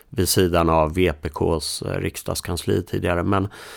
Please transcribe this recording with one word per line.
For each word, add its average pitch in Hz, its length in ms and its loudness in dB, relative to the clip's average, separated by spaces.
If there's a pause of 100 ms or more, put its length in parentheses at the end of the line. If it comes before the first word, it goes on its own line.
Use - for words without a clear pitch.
vid 87 200 0
sidan 85 420 4
av 80 240 2
V 90 180 4 (100)
P 82 60 -4
K:s, 82 540 -2
eh, 92 180 -4
riksdagskansli 92 840 -4
tidigare. 90 400 -2
Men, 98 260 0 (280)